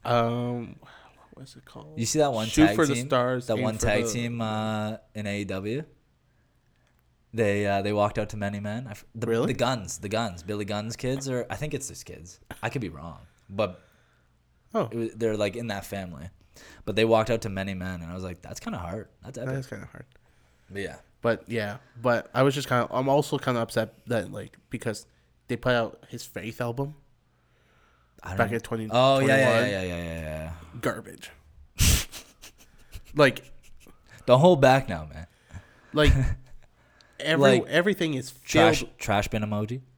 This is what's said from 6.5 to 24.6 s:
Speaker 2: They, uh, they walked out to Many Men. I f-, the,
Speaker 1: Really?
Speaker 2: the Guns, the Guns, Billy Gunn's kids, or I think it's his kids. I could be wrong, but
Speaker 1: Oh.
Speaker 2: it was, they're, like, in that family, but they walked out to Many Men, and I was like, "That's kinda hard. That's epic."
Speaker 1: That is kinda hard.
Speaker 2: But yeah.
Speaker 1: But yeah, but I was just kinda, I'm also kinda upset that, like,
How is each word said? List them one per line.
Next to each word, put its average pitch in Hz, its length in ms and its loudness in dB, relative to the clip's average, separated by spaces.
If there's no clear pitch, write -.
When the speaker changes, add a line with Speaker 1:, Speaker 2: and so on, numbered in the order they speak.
Speaker 2:
They, 104 340 2
uh, 98 140 2
they 101 120 -2
walked 104 240 2
out 107 120 -4
to 107 80 -10
Many 101 220 -4
Men. 107 280 -8
I 101 40 -12
f-, - 220 -16
the, 113 140 -6
Speaker 1:
Really? 117 200 2
Speaker 2:
the - 60 -2
Guns, 113 460 -2
the 104 100 -10
Guns, 101 340 -4
Billy 104 220 -6
Gunn's 104 300 -6
kids, 135 320 -4
or 127 220 -4
I - 60 -6
think 151 180 -6
it's - 160 -6
his - 140 -16
kids. - 360 -18
I 117 60 -2
could 131 120 -4
be 98 80 -6
wrong, 78 300 -14
but 98 320 -4
Speaker 1:
Oh. 202 180 0
Speaker 2:
it 113 60 -6
was, 113 180 -4
they're, 110 200 0
like, 104 220 -2
in 117 100 -6
that 98 180 -6
family, 90 440 -10
but 101 100 -4
they 110 80 4
walked 113 260 4
out 113 120 0
to 113 80 -6
Many 98 240 -4
Men, 92 280 -6
and 82 80 -10
I 87 60 -10
was 92 80 -8
like, 90 180 -10
"That's - 200 -14
kinda 220 180 -8
hard. 92 300 -8
That's 127 140 -14
epic." 127 160 -8
Speaker 1:
That 135 60 -4
is 127 80 -10
kinda - 240 -14
hard. - 140 -20
Speaker 2:
But 98 120 -8
yeah. 85 140 -8
Speaker 1:
But 117 260 0
yeah, 107 300 -4
but 117 320 0
I 127 100 4
was 139 120 4
just 139 140 -6
kinda, 123 220 0
I'm 131 180 0
also 143 280 2
kinda 127 220 -2
upset 113 340 -2
that, 107 240 -2
like, 101 260 -12